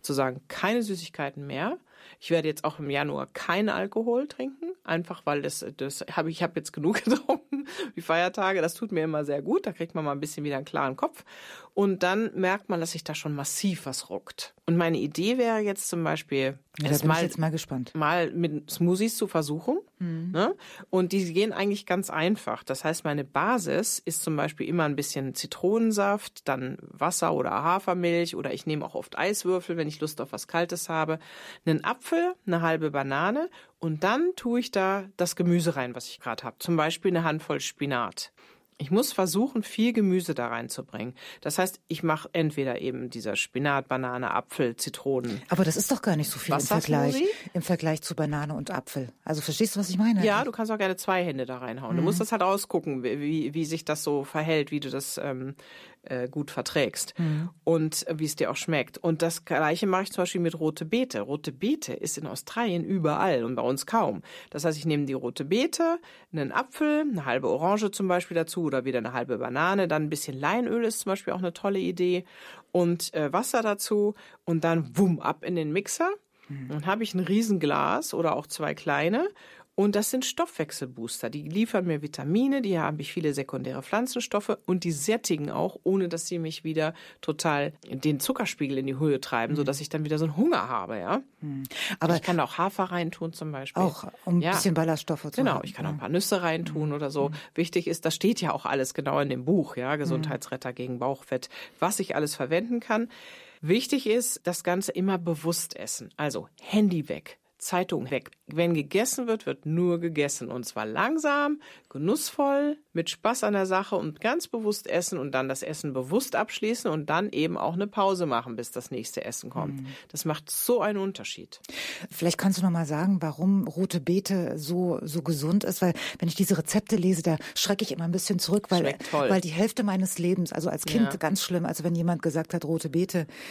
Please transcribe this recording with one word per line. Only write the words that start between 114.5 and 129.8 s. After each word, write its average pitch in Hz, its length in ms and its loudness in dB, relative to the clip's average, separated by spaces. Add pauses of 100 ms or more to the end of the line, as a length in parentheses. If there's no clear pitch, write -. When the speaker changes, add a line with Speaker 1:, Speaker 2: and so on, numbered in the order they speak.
Speaker 1:
essen 175 300 0
und 135 140 -4
dann 131 160 0
das 135 140 -4
Essen 151 300 -6
bewusst 139 420 -2
abschließen 233 560 0
und 151 200 -2
dann 175 200 2
eben 160 280 0
auch 160 160 0
eine 196 120 -2
Pause 196 400 2
machen, 120 300 -2
bis 120 160 -8
das - 180 -8
nächste - 340 -6
Essen - 260 -8
kommt. 139 320 -4
Speaker 2:
Mhm. 131 40 -10 (220)
Speaker 1:
Das - 160 -8
macht 151 260 -4
so - 300 2
einen 208 180 0
Unterschied. - 640 -6 (500)
Speaker 2:
Vielleicht 170 280 0
kannst 190 200 4
du 175 40 0
noch 185 80 6
mal 170 160 2
sagen, 170 340 2
warum 175 480 2
rote 175 320 0
Beete 180 580 0
so, 175 440 0
so 156 200 -4
gesund 160 400 2
ist, - 200 0
weil 175 100 6 (260)
wenn 175 100 2
ich 160 60 0
diese 196 240 4
Rezepte - 380 2
lese, 180 260 4
da 160 140 4 (180)
schrecke 202 300 2
ich - 80 -4
immer 165 120 -4
ein 165 60 0
bisschen 185 300 0
zurück, 202 300 2
weil, 180 100 6
Speaker 1:
Schmeckt 143 300 0
toll. 143 180 4
Speaker 2:
weil 190 140 6
die 180 80 -2
Hälfte 208 340 2